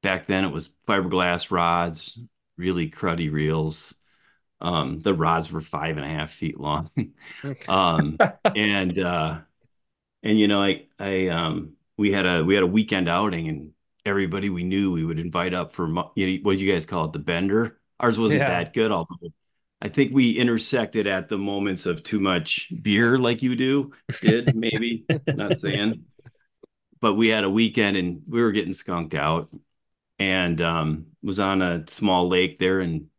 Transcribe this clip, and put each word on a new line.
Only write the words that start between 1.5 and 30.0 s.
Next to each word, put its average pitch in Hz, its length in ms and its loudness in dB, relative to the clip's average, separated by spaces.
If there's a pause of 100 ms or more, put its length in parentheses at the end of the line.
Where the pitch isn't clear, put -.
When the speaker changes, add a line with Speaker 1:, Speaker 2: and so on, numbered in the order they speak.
Speaker 1:
rods, 85 680 -2 (380)
really 87 320 -2
cruddy 85 420 -4
reels. 78 640 -2 (680)
Um, 78 400 -2
the 101 120 2
rods 82 380 0
were 80 100 -6
five 80 360 -6
and 71 80 -8
a 71 40 -8
half 78 220 -6
feet - 280 -8
long. - 360 -4
<laughs> - 180 -4 (300)
Speaker 2:
Okay. 135 260 -10
Speaker 1:
Um, 82 520 2 (220)
Speaker 3:
<laughs> - 120 2
Speaker 1:
and, 98 440 2
uh, 85 420 0 (800)
and, 107 160 4
you 104 80 6
know, 101 140 4
I, 98 260 0 (120)
I, 95 280 0
um, 80 460 -2 (240)
we 104 140 2
had 98 140 2
a, 87 180 2
we 92 120 4
had 98 80 4
a 90 40 4
weekend 95 420 0
outing, 87 400 0
and 76 220 -8 (340)
everybody 98 440 -2
we 87 140 -4
knew 95 280 0
we 82 140 -2
would 80 140 -4
invite 87 340 -2
up 87 200 -4
for 87 140 -4
mu-, 85 160 -2 (120)
you 95 120 0 (100)
know, - 60 -10
what 98 100 2
did 98 80 0
you 98 100 2
guys 85 140 0
call 85 200 -2
it? 80 80 -8
The 80 60 -8
bender? 98 600 0 (200)
Ours 117 200 2
wasn't 131 220 2
Speaker 2:
Yeah. 143 40 2
Speaker 1:
that 87 280 -2
good, 110 180 2
although 85 400 -6 (500)
I 104 80 -6
think 127 240 2
we 123 240 6
intersected 117 680 0
at 95 220 -2
the 104 80 -2
moments 101 480 -2
of 85 180 -4
too 107 160 -2
much 90 520 0 (100)
beer, 117 380 4
like 120 220 0
you 127 140 0
do, 135 380 0 (280)
did, 117 340 4
maybe. 113 520 -2 (120)
Speaker 2:
<laughs> 139 140 -4
Speaker 1:
Not - 260 -2
saying. 101 460 -4 (960)
But 107 140 2
we 113 120 4
had 110 160 2
a 95 60 0
weekend, 107 480 2
and 87 300 -4
we 117 140 0
were 113 100 2
getting 95 220 -2
skunked 85 400 -6
out, 78 360 0 (680)